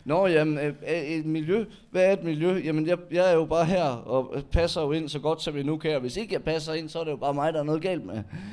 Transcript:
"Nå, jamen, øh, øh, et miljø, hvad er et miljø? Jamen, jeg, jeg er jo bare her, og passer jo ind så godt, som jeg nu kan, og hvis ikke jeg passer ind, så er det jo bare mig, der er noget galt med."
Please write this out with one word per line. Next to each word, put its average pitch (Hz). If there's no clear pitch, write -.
"Nå, 180
jamen, 156
øh, 147
øh, 165
et 156
miljø, 160
hvad 185
er 190
et 196
miljø? 165
Jamen, 156
jeg, 175
jeg 180
er 170
jo 165
bare 160
her, 180
og 127
passer 170
jo 143
ind 160
så 143
godt, 156
som 156
jeg 143
nu 156
kan, 156
og 131
hvis 123
ikke 202
jeg 170
passer 160
ind, 160
så 165
er 165
det 156
jo 143
bare 143
mig, 147
der 156
er 147
noget 151
galt 170
med." 101